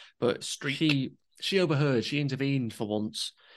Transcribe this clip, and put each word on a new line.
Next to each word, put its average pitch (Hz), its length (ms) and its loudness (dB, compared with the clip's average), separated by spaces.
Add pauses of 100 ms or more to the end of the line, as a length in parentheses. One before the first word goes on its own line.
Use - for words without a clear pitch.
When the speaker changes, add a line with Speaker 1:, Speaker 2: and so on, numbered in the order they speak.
(200)
Speaker 1:
But - 240 0
Speaker 2:
Streak. - 340 -6
Speaker 1:
she, 143 340 2 (300)
she 196 180 2
overheard. 147 460 2
She 147 160 -2
intervened 135 520 0
for 113 140 -4
once. 107 460 -4 (240)